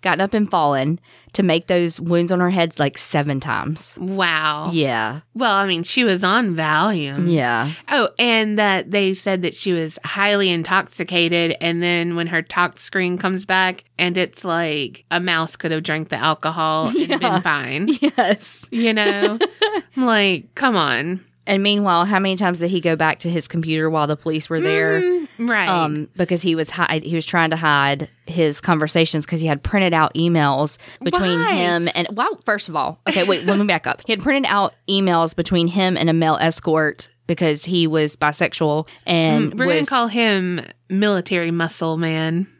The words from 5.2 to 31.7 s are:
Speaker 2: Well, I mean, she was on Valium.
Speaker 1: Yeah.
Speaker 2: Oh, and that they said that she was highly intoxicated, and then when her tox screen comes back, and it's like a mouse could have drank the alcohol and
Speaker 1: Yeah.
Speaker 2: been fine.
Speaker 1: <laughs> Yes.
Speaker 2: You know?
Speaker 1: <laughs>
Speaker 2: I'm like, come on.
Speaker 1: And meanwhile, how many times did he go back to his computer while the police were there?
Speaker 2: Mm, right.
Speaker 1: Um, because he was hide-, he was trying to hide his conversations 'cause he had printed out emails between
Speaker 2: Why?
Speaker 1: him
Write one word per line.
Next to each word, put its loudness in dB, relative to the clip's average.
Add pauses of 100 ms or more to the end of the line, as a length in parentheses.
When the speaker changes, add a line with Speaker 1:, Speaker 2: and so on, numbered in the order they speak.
Speaker 2:
Well, 0
I 2
mean, -2
she -2
was 2
on 2
Valium. 0
Speaker 1:
Yeah. 0 (180)
Speaker 2:
Oh, 2 (100)
and 2
that 0
they 0
said -2
that -4
she -2
was -4
highly 2
intoxicated, 0
and -2
then 0
when -2
her -2
tox -2
screen -2
comes -2
back, 0 (140)
and 0
it's -4
like -4
a 0
mouse -2
could -4
have -2
drank -4
the -6
alcohol -2
and -2
Speaker 1:
Yeah. -2
Speaker 2:
been 0
fine. -2
Speaker 1:
<laughs> -4 (180)
Yes. -2
Speaker 2:
You 0
know? 0 (260)
Speaker 1:
<laughs> -4
Speaker 2:
I'm 0
like, 2
come 0
on. 0 (240)
Speaker 1:
And 0
meanwhile, 2
how 0
many 0
times 0
did -2
he 0
go 0
back 0
to -4
his -2
computer -2
while 0
the 0
police -4
were -2
there? 0
Speaker 2:
Mm, 0 (120)
right. 0
Speaker 1:
Um, 0
because 0
he 2
was -2
hide-, -2
he -4
was -2
trying 2
to 0
hide 2 (160)
his 0
conversations 2
'cause -4
he -2
had 0
printed 2
out 2
emails 2 (260)
between 0
Speaker 2:
Why? 2
Speaker 1:
him 0